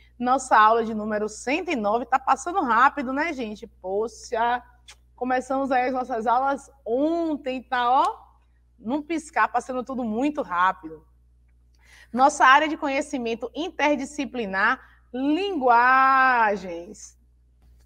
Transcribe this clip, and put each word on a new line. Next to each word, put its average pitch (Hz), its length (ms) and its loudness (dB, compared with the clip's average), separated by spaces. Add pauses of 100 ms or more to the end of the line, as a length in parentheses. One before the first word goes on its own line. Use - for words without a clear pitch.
(180)
nossa 254 380 0
aula 220 300 6
de 226 80 -6
número 214 340 -4
cento 311 420 -4
e 302 60 -2
nove 214 300 0
tá - 120 0
passando 349 440 -2
rápido, 262 500 2
né, 302 220 -4
gente? 220 320 -10
Poxa... 226 960 -4 (520)
Começamos 254 560 -2
aí 254 180 0
as 254 40 -2
nossas 247 340 -4
aulas 262 440 0 (120)
ontem, 285 800 -2
tá, 247 280 -2
ó? 330 300 2 (580)
Num 269 240 -6
piscar, 269 460 -2
passando 254 360 -4
tudo 262 180 -6
muito 262 380 -2
rápido. 175 640 -2 (1040)
Nossa 277 360 4
área 285 200 8
de 311 120 -4
conhecimento 269 760 -4
interdisciplinar, 262 1300 -2 (320)
linguagens. 254 2000 2 (680)